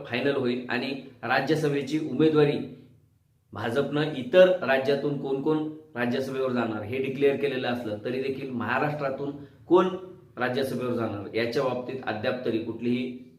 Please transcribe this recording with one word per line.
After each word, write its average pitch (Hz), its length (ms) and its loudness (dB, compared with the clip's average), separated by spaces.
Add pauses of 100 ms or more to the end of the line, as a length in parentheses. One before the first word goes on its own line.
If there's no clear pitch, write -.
फायनल 127 300 0
होईल 123 340 0
आणि 120 200 -2 (340)
राज्यसभेची 139 760 0 (120)
उमेदवारी 147 460 4 (960)
भाजपनं 139 640 0
इतर 185 340 8 (160)
राज्यातून 139 540 2
कोण 139 200 -2
कोण 156 160 2 (380)
राज्यसभेवर 123 560 -2
जाणार 110 300 -2
हे 120 160 -4
डिक्लेअर 135 380 2
केलेलं 127 320 -2
असलं 117 380 -4
तरी 127 160 -2
देखील 135 300 -4
महाराष्ट्रातून 139 800 -2 (360)
कोण 185 200 6 (500)
राज्यसभेवर 123 560 -2
जाणार 104 420 -4
याच्या 117 280 0
बाबतीत - 440 -4
अद्याप 113 380 -2
तरी 110 180 0
कुठलीही 120 540 -2 (220)